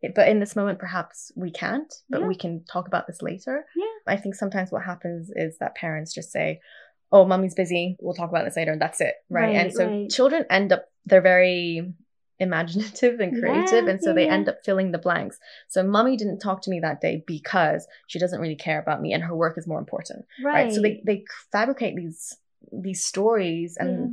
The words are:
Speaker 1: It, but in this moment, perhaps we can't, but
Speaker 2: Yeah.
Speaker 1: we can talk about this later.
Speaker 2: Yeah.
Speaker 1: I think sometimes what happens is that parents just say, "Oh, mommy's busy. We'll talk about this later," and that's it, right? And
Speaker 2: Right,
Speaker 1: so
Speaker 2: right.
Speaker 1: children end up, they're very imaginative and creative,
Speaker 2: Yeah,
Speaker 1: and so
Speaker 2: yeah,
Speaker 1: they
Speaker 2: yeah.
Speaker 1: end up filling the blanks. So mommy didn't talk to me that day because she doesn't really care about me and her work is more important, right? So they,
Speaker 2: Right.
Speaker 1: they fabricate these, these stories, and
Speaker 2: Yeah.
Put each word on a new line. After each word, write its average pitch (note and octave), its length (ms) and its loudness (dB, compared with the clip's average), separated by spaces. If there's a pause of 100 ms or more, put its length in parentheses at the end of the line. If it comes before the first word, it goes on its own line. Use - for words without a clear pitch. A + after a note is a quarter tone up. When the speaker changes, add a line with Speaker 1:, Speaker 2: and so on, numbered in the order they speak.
Speaker 1:
It, F#3+ 140 -8
but G#3 140 8
in G#3+ 120 6
this G3+ 160 -4
moment, G3+ 220 0
perhaps - 580 -10
we F3+ 140 -8
can't, A#3 420 -6 (160)
but C4+ 140 -2
Speaker 2:
Yeah. C4+ 40 -2
Speaker 1:
we F#3 100 -2
can E3+ 280 -8
talk F3+ 240 -8
about F3+ 180 -2
this E3+ 140 -14
later. F#3+ 460 -8 (100)
Speaker 2:
Yeah. F4+ 80 -2 (220)
Speaker 1:
I G3 100 0
think G3 180 -8
sometimes F#3+ 380 -6
what F#3 120 -6
happens F3 520 -10
is D#3+ 220 -4
that - 160 -6
parents D#3+ 400 -8
just D#3+ 180 -14
say, D#3+ 280 -4 (500)
"Oh, G3 140 10
mommy's F#3 300 2
busy. F3+ 460 -2
We'll F3 140 -6
talk E3+ 160 -6
about E3+ 140 0
this - 120 -6
later," D#3+ 160 -2
and D#3 80 -2
that's D#3 200 -2
it, - 140 0 (160)
right? G#3 240 2
And F3 120 4
Speaker 2:
Right, F3+ 60 -4
Speaker 1:
so F#3 140 2
Speaker 2:
right. G#3 240 -4
Speaker 1:
children C#4 400 4
end F#3+ 220 4
up, - 140 0 (200)
they're F#3+ 160 8
very F3+ 720 4 (440)
imaginative F#3 840 0
and F3+ 200 0
creative, F#4 440 2
Speaker 2:
Yeah, F4 60 2
Speaker 1:
and F#3+ 120 -2
so E4 80 2
Speaker 2:
yeah, E4 40 2
Speaker 1:
they F3+ 120 4
Speaker 2:
yeah. D#4 80 4
Speaker 1:
end G3+ 140 2
up - 160 -4
filling F#3+ 280 0
the E3 60 -2
blanks. E3+ 400 -2 (300)
So F#3+ 140 0
mommy A3 340 4
didn't G#3 220 -4
talk F#3+ 240 -4
to F#3+ 80 -6
me F3 100 -2
that D3+ 200 -2
day D#3+ 260 -2
because D#3+ 600 0 (200)
she - 120 -10
doesn't F3+ 220 -2
really D#3 160 -4
care D3+ 240 -4
about D#3 220 -4
me D#3 100 -4
and E3 120 -2
her E3+ 100 -6
work E3 240 0
is E3 80 -10
more D#3 120 -6
important, - 460 -10 (200)
right? C4 280 2
So G#3 80 0
they, G#3 100 4
Speaker 2:
Right. - 160 -8
Speaker 1:
they G3+ 180 0 (280)
fabricate A#3 440 -2
these, E3+ 400 -10 (360)
these F#3+ 320 -6
stories, F3+ 720 0
and F3+ 220 -2
Speaker 2:
Yeah. - 140 -4